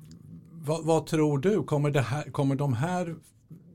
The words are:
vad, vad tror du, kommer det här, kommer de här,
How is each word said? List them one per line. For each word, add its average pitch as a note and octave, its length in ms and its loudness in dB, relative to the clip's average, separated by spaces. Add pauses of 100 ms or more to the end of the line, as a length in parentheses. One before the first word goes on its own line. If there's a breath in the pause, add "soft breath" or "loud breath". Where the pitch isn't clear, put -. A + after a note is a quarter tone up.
(520)
vad, D#3+ 340 -6
vad D#3+ 200 4
tror D3+ 320 2
du, F3 260 2
kommer D3 280 0
det C#3+ 100 2
här, B2 300 -2
kommer C3+ 240 2
de C#3 180 0
här, F3 420 -2 (600)